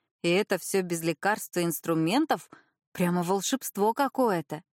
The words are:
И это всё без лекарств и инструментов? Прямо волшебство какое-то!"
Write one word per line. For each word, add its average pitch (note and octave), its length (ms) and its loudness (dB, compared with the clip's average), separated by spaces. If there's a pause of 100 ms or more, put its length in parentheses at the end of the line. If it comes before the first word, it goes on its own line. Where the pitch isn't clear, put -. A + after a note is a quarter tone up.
(220)
И F3 80 2
это G3 280 2
всё - 240 -2
без F3 200 -4
лекарств F#3+ 560 -2
и F3 60 2
инструментов? E3+ 840 0 (440)
Прямо F3+ 300 0
волшебство G3 720 0
какое-то!" A3 680 0 (140)